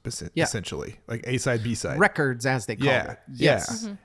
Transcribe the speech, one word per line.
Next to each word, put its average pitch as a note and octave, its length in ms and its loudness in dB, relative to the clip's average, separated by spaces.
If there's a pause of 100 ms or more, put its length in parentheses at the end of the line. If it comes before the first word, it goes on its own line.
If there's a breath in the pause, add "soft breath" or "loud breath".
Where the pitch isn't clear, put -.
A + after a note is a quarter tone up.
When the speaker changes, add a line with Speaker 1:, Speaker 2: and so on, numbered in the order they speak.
Speaker 1:
es-, - 180 -8 (120)
Speaker 2:
Yeah. E3 100 2
Speaker 1:
essentially, - 520 -4 (100)
like A#2 200 -6
A B2+ 120 0
side, A#2+ 260 2
B A#2 100 0
side. - 240 -2
Speaker 2:
Records, C3+ 460 2
as C3 220 0
they A2+ 100 -2
called C3+ 100 0
Speaker 1:
Yeah. C3 260 2
Speaker 2:
it. - 60 -12 (140)
Speaker 1:
Yeah. C#3+ 200 4
Speaker 2:
Yes. A3 320 -2
Speaker 3:
Mm-hmm. G3+ 100 -8 (100)